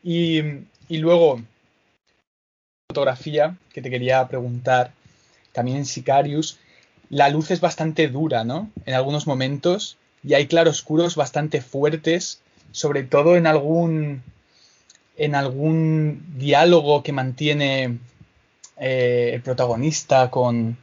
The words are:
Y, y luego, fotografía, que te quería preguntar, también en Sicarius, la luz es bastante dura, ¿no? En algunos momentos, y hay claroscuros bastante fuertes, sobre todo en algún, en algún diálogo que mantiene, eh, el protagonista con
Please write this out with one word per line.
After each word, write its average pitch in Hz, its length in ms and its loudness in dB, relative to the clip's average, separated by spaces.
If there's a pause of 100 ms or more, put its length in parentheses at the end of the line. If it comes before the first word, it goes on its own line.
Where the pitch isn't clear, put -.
Y, 170 360 0 (500)
y 165 80 -6
luego, 160 440 4 (1500)
fotografía, 147 640 -2 (180)
que 139 80 -14
te 127 80 -12
quería 127 380 0
preguntar, 123 640 -2 (640)
también 123 240 -4
en 143 80 -6
Sicarius, 143 760 -2 (500)
la 139 200 0
luz 156 220 -2
es 170 100 -2
bastante 160 460 -2
dura, 131 360 -4
¿no? 160 260 -8 (160)
En 131 80 -8
algunos 143 340 -4
momentos, 139 720 -4 (260)
y 139 100 0
hay 143 140 2
claroscuros 165 680 2
bastante 151 460 -4
fuertes, 156 800 -4 (300)
sobre 143 320 -4
todo 147 320 4
en 165 120 4
algún, 156 760 0 (920)
en 151 180 -2
algún 151 880 0 (140)
diálogo 147 680 4
que 151 100 -6
mantiene, 135 840 -2 (800)
eh, 123 560 2
el 123 80 -6
protagonista 127 880 0
con 117 520 -2